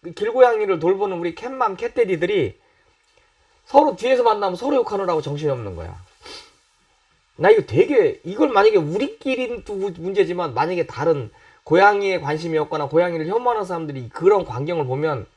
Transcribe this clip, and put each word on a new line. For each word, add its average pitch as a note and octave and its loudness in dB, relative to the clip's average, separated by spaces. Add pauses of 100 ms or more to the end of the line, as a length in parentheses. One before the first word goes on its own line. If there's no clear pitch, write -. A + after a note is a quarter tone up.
(160)
길고양이를 A3 2
돌보는 F#3+ -2
우리 E3+ -6
캣맘, A#3 -6
캣데디들이 F#3 -2 (1040)
서로 - 4
뒤에서 B4 2
만나면 G#4 0
서로 C#4 -2
욕하느라고 F3+ -2
정신이 D3 -4
없는 G#2+ -6
거야. E2 -14 (1400)
나 E3+ 2
이거 A4+ 6
되게, F3+ 2
이걸 A3 0
만약에 A#3+ 4
우리끼리는 B3+ -4
또 G#3 -12
무-, G3 -4
문제지만, F3 -2
만약에 E3 -2
다른 C#3+ -2 (320)
고양이에 G3 4
관심이 D#3 -4
없거나 D3+ -4
고양이를 D#3+ 0
혐오하는 A#3+ 0
사람들이 D3 -8
그런 F#3 2
광경을 C#3+ -4
보면 C3+ -4 (120)